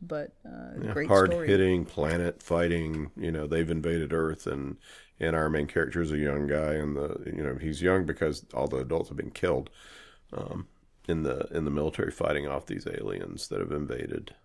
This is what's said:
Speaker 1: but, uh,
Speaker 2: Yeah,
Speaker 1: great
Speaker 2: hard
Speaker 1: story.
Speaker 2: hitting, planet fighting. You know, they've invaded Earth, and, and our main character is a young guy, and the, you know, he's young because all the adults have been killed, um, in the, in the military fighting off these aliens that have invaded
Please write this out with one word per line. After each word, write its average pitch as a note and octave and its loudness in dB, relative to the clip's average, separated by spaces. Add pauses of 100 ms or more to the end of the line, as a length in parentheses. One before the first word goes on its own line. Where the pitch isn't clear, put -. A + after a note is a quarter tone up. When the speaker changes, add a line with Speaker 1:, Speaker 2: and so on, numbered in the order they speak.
Speaker 1:
but, D#3 -6 (120)
uh, - -14 (100)
Speaker 2:
Yeah, A2 -4
Speaker 1:
great D3 0
Speaker 2:
hard F#2+ 10
Speaker 1:
story. E2+ 0
Speaker 2:
hitting, F#2 6
planet E2+ 0
fighting. E2 0
You E2 -2
know, D2+ -2
they've D#2+ 2
invaded D#2+ 0
Earth, D#2+ 0
and, C#2 -4 (440)
and D#2+ 2
our D#2 2
main D2 2
character D#2 0
is D#2 0
a D2+ 2
young D2 2
guy, D2+ 2
and D2 -2
the, D2 -2 (160)
you D#2 -4
know, C#2 -2
he's D#2 -4
young F#2 4
because D#2 -2
all C2 0
the C2 -2
adults C#2 -2
have - -6
been - -6
killed, - 0 (640)
um, F2+ -8 (400)
in D#2+ 0
the, C2+ -2
in D#2+ -2
the D2 0
military D2+ 0
fighting D2+ -2
off C#2+ -4
these - -8
aliens G1+ -6
that G1+ -4
have G1+ -4
invaded - -6 (100)